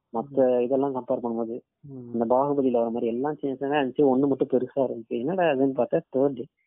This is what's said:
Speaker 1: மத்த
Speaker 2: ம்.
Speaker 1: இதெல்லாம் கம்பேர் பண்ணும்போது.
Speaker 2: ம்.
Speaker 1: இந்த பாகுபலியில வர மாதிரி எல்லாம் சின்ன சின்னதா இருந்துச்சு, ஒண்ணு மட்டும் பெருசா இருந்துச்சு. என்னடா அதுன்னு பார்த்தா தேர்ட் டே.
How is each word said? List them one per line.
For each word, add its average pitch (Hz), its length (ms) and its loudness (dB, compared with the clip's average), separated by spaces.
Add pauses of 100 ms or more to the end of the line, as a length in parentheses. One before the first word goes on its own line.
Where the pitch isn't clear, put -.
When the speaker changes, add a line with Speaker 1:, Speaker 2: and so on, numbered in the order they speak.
(140)
Speaker 1:
மத்த 127 440 2
Speaker 2:
ம். 120 40 2
Speaker 1:
இதெல்லாம் 135 340 0
கம்பேர் 123 280 -4
பண்ணும்போது. 117 360 -6 (200)
Speaker 2:
ம். 127 340 -16
Speaker 1:
இந்த 117 120 0
பாகுபலியில 131 460 2
வர 117 180 2
மாதிரி 120 180 -2
எல்லாம் 131 280 -2
சின்ன 135 240 -6
சின்னதா 139 260 0
இருந்துச்சு, 135 280 2
ஒண்ணு 139 140 2
மட்டும் 135 200 0
பெருசா 127 320 0
இருந்துச்சு. 120 400 -4
என்னடா 175 240 -2
அதுன்னு 135 420 2
பார்த்தா 165 140 0 (160)
தேர்ட் 139 180 2
டே. 127 120 -10 (220)